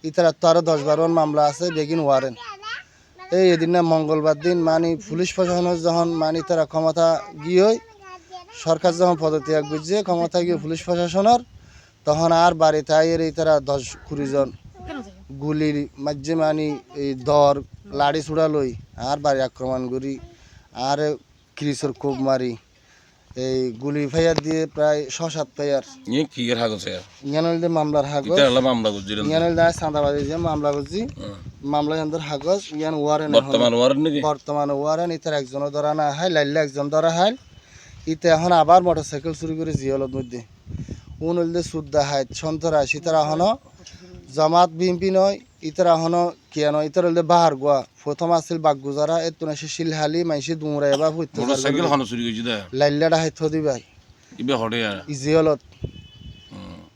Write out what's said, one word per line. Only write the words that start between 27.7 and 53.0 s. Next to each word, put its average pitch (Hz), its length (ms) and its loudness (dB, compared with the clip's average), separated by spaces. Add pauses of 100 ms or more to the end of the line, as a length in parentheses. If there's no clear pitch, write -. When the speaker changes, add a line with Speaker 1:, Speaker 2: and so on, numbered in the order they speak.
Speaker 1:
মামলার 147 340 0
হাগজ। 147 240 0
Speaker 2:
ইতার 143 140 6
হলো 127 180 2
মামলা 113 260 0
করছিলেন? 101 360 -6
Speaker 1:
ইয়ান 160 140 2
হইল 170 140 0
যে 165 80 4 (140)
চাঁদাবাজি 147 400 -2 (100)
যে 160 60 -4 (120)
মামলা 147 280 -2
করছি। 147 240 -6
Speaker 2:
হ্যাঁ। 226 360 -10 (360)
Speaker 1:
মামলা 147 240 0
ইয়ান 156 160 -4
ধর 165 180 -6
হাগজ, 156 300 -2 (200)
ইয়ান 156 220 -2
ওয়ারেন্ট 151 300 0
এখন। - 60 6
Speaker 2:
বর্তমান 120 400 2
ওয়ারেন্ট 135 260 4
নাকি? 147 240 0
Speaker 1:
বর্তমানে 147 520 -2
ওয়ারেন্ট, 160 360 -2
ইতার 156 240 -6
একজনও 139 360 -6
ধরা 151 240 -2
না 147 60 0 (100)
হয়, 180 200 -2
লাইলে 147 280 2
একজন 143 300 -4
ধরা 160 240 4
হয়। 202 140 4 (800)
ইতে 160 140 -2 (100)
এখন 170 140 0 (120)
আবার 175 240 8
মোটরসাইকেল 156 540 -2
চুরি 160 180 -6
করে 160 220 -4
জিয়লত 135 360 -2
মধ্যে। 123 240 -8 (840)
উন 170 140 -2
হইল 165 160 0
যে 170 140 0
সুদ্দা 147 380 -2
হাইত, 139 200 -2 (120)
সন্তরা, 156 400 0 (100)
সীতারা 156 340 0
এখনো 160 260 2 (840)
জামাত 165 420 6
বিএনপি 180 300 0 (100)
নয়, 196 180 4 (320)
ইতারা 175 280 2
এখনো 170 260 2 (300)
কে 151 80 -4 (140)
নয়, 151 140 0
ইতার 180 180 0
হইল 170 120 2
যে 165 140 2
বাহার 165 300 6
গোয়া। 143 160 4 (260)
প্রথম 151 240 -4 (100)
আছিল 165 280 -4
বাগগুজারা, 147 500 0 (100)
এর 160 120 -6
তুনে 156 220 -6
সে 160 140 -12
শিলহালি, 156 540 -2
মাইসি 151 320 -4
দুমরা 147 340 -2
এবার 156 220 2
হইতে 156 240 -6
Speaker 2:
মোটরসাইকেল 135 480 0
এখনো 139 220 2
চুরি 120 160 -4
করছি 113 220 -6
দা? 113 80 -2 (220)
Speaker 1:
লাইলাটা 147 440 2